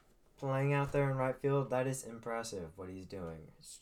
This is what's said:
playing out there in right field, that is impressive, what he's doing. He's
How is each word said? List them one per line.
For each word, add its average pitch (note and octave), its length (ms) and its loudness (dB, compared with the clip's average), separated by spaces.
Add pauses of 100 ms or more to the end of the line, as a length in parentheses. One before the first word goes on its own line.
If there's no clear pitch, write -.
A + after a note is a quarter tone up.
(380)
playing C#3 360 2
out C#3+ 180 2
there C#3+ 180 4
in C3+ 60 2
right C3 220 2
field, C#3 320 4
that B2+ 180 2
is C3 160 -2
impressive, A2+ 720 -6
what F#2 140 -8
he's F#2 160 -8
doing. F2 320 -8 (200)
He's - 240 -18